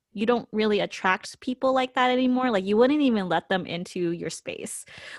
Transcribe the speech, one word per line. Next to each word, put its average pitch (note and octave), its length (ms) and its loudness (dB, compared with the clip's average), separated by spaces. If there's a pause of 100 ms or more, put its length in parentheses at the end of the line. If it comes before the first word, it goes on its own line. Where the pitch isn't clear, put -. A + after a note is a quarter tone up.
(140)
you G3+ 120 -4
don't A#3 280 0
really G#3+ 260 2
attract - 640 -2
people C4 320 0
like C4 220 0
that B3+ 160 4
anymore. B3+ 380 2
Like, G3+ 140 0
you G3+ 140 2
wouldn't C#4 240 4
even A3 260 2
let E3 220 -2
them F#3 160 0
into F3 460 -4
your E3 180 -6
space. - 560 -10 (340)